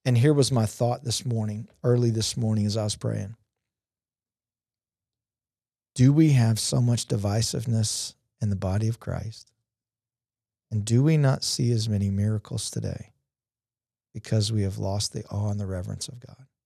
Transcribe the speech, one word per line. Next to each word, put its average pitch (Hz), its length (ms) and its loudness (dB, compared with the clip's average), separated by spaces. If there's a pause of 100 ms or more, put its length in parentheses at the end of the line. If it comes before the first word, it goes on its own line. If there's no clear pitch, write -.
And 123 120 2
here 147 160 6
was 131 180 2
my 117 140 2
thought 120 380 -2
this - 220 -6
morning, 110 420 -4 (160)
early 120 260 4
this 110 260 -2
morning 110 300 0
as 104 120 -2
I 107 60 -2
was 107 120 -4
praying. 110 400 -6 (2500)
Do 131 180 8
we 156 160 6
have 113 300 4
so 131 220 0
much 120 260 0
divisiveness 110 1080 -2 (260)
in 107 80 0
the 98 60 0
body 98 320 -2
of 117 120 -4
Christ? 90 520 -10 (1200)
And 104 120 -2
do 117 200 4
we 160 140 4
not 139 260 2
see 120 280 0
as 113 180 0
many 101 200 0
miracles 107 600 -2
today? - 420 -8 (1040)
Because 107 340 -2
we 107 120 0
have 98 160 -4
lost 101 340 -6
the - 140 -10
awe 101 240 -4
and 101 80 -6
the 101 80 -8
reverence 95 400 -8
of 120 120 -18
God. 131 280 -20 (180)